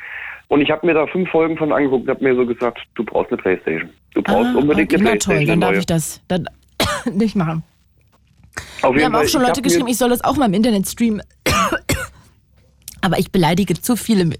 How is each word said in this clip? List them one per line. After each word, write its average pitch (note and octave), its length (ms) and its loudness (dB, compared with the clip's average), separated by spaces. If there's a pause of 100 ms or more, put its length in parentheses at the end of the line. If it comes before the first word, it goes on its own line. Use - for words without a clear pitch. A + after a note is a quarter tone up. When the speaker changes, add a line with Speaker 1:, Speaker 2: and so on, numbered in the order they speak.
(480)
Speaker 1:
Und C#3+ 120 4
ich C#3+ 100 2
hab D3+ 140 -2
mir E3+ 80 4
da D3+ 140 2
fünf F3+ 240 -2
Folgen D#3+ 260 2
von D#3 160 -2
angeguckt C3 320 2
und C3 60 -2
hab B2+ 100 -2
mir C3 160 2
so B2 100 2
gesagt, A#2+ 320 -2 (160)
du A#2 100 -4
brauchst - 280 -2
eine A#2 80 -2
Playstation. E2+ 480 -2 (260)
Du - 80 0
brauchst - 320 2
Speaker 2:
Ah, - 40 2
Speaker 1:
unbedingt D3+ 340 2
Speaker 2:
okay, F3+ 80 2
Speaker 1:
eine G#3+ 120 4
Speaker 2:
na G#3 40 2
toll, G3 200 0
Speaker 1:
Playstation, D3 100 0
Speaker 2:
dann E3 160 2
darf F#3+ 80 2
Speaker 1:
neue. G3 100 2
Speaker 2:
ich F3+ 60 -4
das E3 420 -2
dann F3+ 160 -2 (340)
<coughs> D5 360 -4
nicht G#3+ 220 0
machen. D#3+ 260 -2 (1200)
Speaker 1:
Auf C3+ 100 4
Speaker 2:
Mir - 60 0
Speaker 1:
jeden D3+ 80 4
Speaker 2:
haben - 80 0
Speaker 1:
Fall, - 100 2
Speaker 2:
auch - 40 0
schon C#4+ 120 0
Speaker 1:
ich B3 80 4
Speaker 2:
Leute B3 120 0
Speaker 1:
hab A#3 40 -4
Speaker 2:
geschrieben, E4 220 2
Speaker 1:
mir A#3 60 -2
Speaker 2:
ich A3 60 -2
soll B3 120 2
das A#3+ 120 0
auch C4+ 140 0
mal D4 100 2
im G3 80 2
Internet G#3+ 320 2
streamen. A3 360 -2 (240)
<coughs> - 60 0 (1500)
Aber F3+ 180 0
ich - 140 -2
beleidige F3 420 2
zu A#3 220 -2
viele, F#3+ 440 0